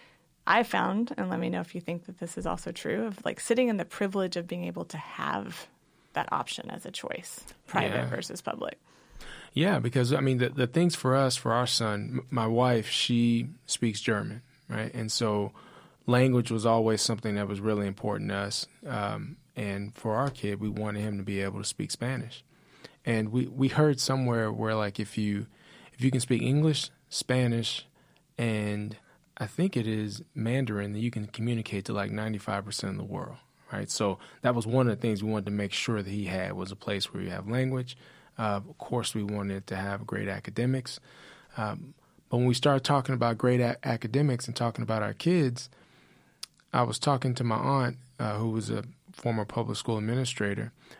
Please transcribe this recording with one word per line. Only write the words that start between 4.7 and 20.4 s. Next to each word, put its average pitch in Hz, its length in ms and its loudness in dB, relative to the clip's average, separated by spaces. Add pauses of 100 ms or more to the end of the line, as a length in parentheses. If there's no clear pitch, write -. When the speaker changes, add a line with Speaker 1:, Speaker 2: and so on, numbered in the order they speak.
Speaker 1:
to 165 100 -10
have 165 720 -6 (460)
that - 180 -2
option - 380 0
as - 160 -10
a - 40 -8
choice, - 540 -8 (220)
private - 300 0
Speaker 2:
Yeah. 123 120 0
Speaker 1:
versus - 320 -6
public. - 400 -6 (720)
Speaker 2:
Yeah, 175 260 4
because, 120 340 2
I 147 80 2
mean, 131 180 4
the, 123 100 4
the 131 180 2
things 170 300 4
for 131 180 4
us, 135 220 4
for 117 160 0
our 120 140 4
son, 110 540 0
m-, 127 100 -8
my 120 160 2
wife, 117 420 4
she 117 600 4 (180)
speaks 110 340 0
German, 107 420 -2 (260)
right? 110 240 -4
And 113 200 -4
so 104 400 2 (540)
language 123 440 6
was 113 160 0
always 110 340 6
something 107 360 0
that 104 120 0
was 101 120 -4
really 104 260 2
important 101 440 -4
to 98 60 -2
us. 101 300 -4 (200)
Um, 104 500 -4 (180)
and 101 400 -4
for 107 220 -2
our 135 140 0
kid, 101 300 -4